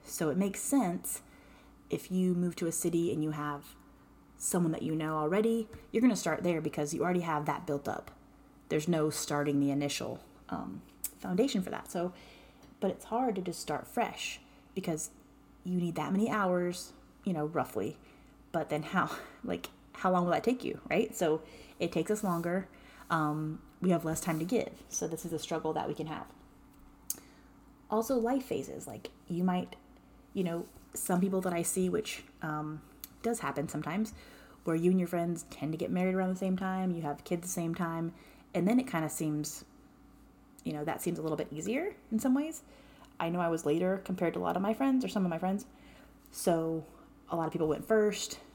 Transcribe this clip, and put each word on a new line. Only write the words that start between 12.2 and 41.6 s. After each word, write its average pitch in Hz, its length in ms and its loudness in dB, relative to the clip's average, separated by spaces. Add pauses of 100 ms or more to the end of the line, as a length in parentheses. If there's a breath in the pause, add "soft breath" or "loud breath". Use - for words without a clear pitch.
but 190 120 0
it's - 140 -10
hard 240 300 0
to 190 60 -2
just 175 180 -6
start - 280 -4
fresh - 520 -4 (340 loud breath)
because 170 360 -4 (540)
you 180 160 0
need 175 160 0
that 151 160 -2
many 202 180 4
hours, 180 640 0 (300)
you 190 100 0
know, 151 120 0
roughly. 131 520 -2 (540 loud breath)
But 156 180 -2
then 151 140 0
how, 170 280 0 (160)
<laughs> - 160 -20
like, - 260 -4 (240)
how - 180 2
long 175 140 4
will 175 60 2
that - 120 2
take 254 200 2
you, - 160 -4 (100)
right? - 260 2
So 160 260 4 (380 loud breath)
it 175 120 -2
takes 170 200 0
us 208 120 0
longer. 185 440 0 (420 loud breath)
Um, 156 500 0 (220)
we 185 100 4
have 165 140 4
less 160 160 0
time 156 180 0
to 156 60 0
give. 220 240 2 (200)
So - 180 -4
this 160 180 -6
is 165 80 -4
a 156 60 -2
struggle 160 340 -2
that - 140 -2
we 151 60 -2
can 151 140 -6
have. 156 180 -8 (1600 loud breath)
Also, 233 280 2
life 254 260 2
phases. - 440 -6
Like, - 220 -12 (180)
you 175 160 0
might, 180 320 0 (580)
you 196 100 0
know, 170 220 -2 (280)
some 180 280 2
people 190 200 2
that 185 120 0
I 170 100 0
see, 185 260 2
which, - 340 -2 (180)
um, 151 400 -4 (420)
does 226 160 0
happen 139 280 -2
sometimes, 165 460 -2 (500 loud breath)
where 165 120 2
you 175 160 6
and 185 80 6
your 175 80 2
friends 170 420 0
tend 151 220 -4
to 170 60 -2
get - 140 -2
married 185 240 2
around 185 140 2
the 185 100 -2
same 190 180 0
time, 185 340 -2
you 165 100 -2
have 147 220 -4
kids 175 200 -2
the 180 100 -6
same 165 200 -2
time, 165 400 -2 (400 loud breath)
and 180 140 4
then 247 120 6
it 254 80 -2
kinda 156 220 0
seems, 151 560 -4 (960)
you 156 100 -4
know, 147 100 -4
that 151 180 -2
seems 170 160 0
a 156 40 -6
little 156 160 0
bit - 140 -4
easier 220 440 -2 (160)